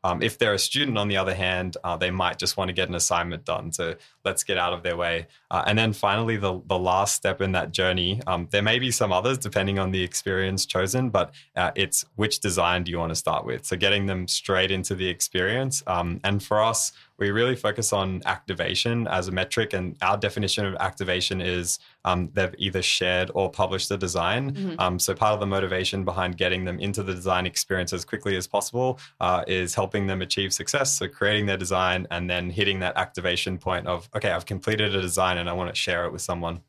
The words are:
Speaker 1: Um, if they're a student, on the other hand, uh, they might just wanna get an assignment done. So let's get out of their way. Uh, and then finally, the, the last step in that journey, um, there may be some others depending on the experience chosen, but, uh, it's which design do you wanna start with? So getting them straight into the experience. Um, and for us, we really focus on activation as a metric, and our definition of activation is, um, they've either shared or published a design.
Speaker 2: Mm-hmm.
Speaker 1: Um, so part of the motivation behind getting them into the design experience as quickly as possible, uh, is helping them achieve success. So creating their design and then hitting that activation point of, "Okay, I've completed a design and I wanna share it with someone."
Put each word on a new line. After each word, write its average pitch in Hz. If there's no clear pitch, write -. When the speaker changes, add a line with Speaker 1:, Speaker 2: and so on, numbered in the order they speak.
Speaker 1:
Um, 90
if -
they're 104
a 95
student, 135
on 101
the 98
other 95
hand, 90
uh, 87
they 90
might 90
just -
wanna 92
get 107
an 90
assignment 85
done. 80
So 82
let's 98
get 95
out 87
of 87
their 87
way. 85
Uh, 90
and 107
then 110
finally, 110
the, 95
the 92
last 92
step 95
in 95
that 85
journey, 92
um, 87
there 101
may 110
be 127
some 101
others 120
depending 98
on 92
the 95
experience 95
chosen, 113
but, 92
uh, 90
it's -
which 107
design 90
do 87
you 85
wanna 80
start -
with? -
So 92
getting 98
them 92
straight 95
into 95
the 92
experience. 107
Um, 87
and 101
for 107
us, 113
we 101
really 120
focus 110
on 95
activation 92
as 90
a 92
metric, 92
and 90
our 95
definition 101
of 95
activation 92
is, 90
um, 90
they've 95
either 95
shared 90
or 95
published 95
a 101
design. 92
Speaker 2:
Mm-hmm. 180
Speaker 1:
Um, 90
so 95
part 107
of 101
the 101
motivation 95
behind 90
getting 92
them 87
into 101
the 95
design 92
experience 90
as 87
quickly 101
as 92
possible, 127
uh, 90
is 90
helping 98
them 95
achieve 92
success. -
So 95
creating 104
their 95
design 92
and 87
then 90
hitting 95
that 90
activation 90
point 90
of, 87
"Okay, 107
I've 85
completed 104
a 95
design 92
and 87
I 87
wanna 90
share 87
it 80
with 78
someone." 85